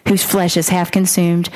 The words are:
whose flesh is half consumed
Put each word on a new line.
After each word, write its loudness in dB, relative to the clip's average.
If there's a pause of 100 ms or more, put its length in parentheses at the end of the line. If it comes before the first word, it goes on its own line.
whose 2
flesh 0
is -2
half 0
consumed 0